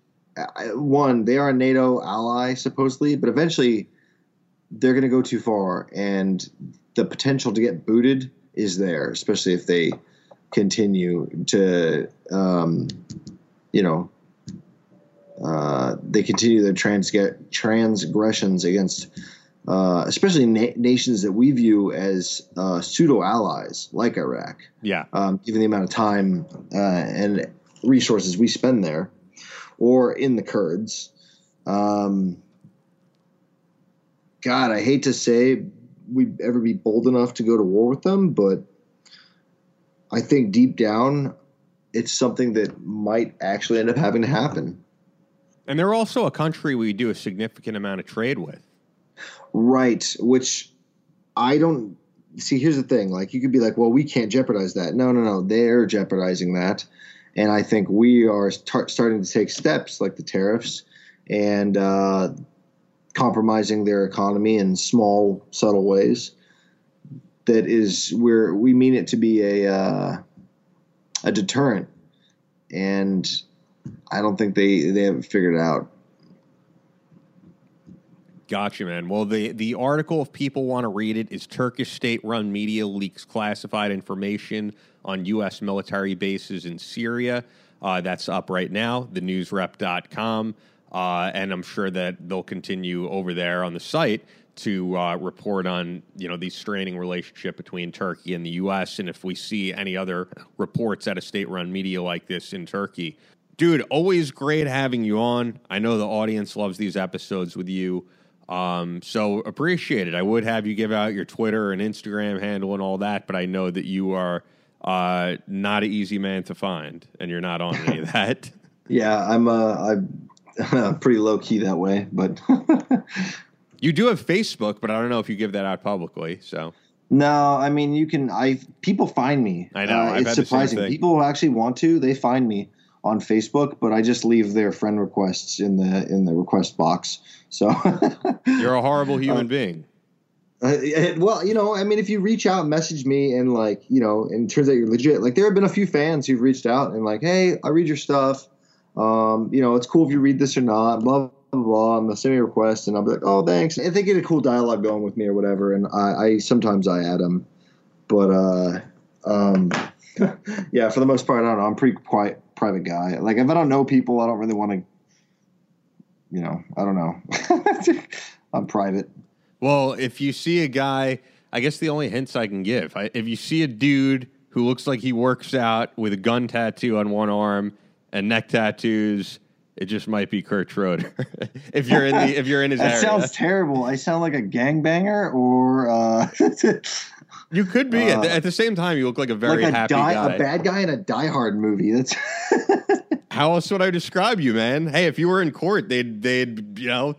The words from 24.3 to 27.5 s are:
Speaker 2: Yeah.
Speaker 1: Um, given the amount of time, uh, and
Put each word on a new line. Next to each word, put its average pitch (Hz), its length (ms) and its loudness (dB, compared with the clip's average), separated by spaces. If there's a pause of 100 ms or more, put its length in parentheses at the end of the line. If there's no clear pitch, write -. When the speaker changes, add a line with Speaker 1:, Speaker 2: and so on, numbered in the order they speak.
Speaker 2:
Yeah. 92 320 -2
Speaker 1:
Um, 98 320 0
given 110 160 0
the 110 60 4
amount 104 180 0
of 90 60 -6
time, 98 560 0 (280)
uh, 92 40 0
and 98 680 0 (360)